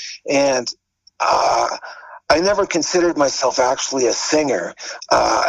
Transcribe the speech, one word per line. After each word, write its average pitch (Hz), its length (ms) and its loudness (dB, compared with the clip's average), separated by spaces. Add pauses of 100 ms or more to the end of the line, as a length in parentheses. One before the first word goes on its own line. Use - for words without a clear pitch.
(280)
And, 139 380 2 (540)
uh, 139 560 2 (520)
I 151 120 4
never 202 260 2
considered 170 500 0
myself 135 440 0
actually 131 480 0
a 110 40 2
singer. 117 640 -2 (380)
Uh, 113 360 2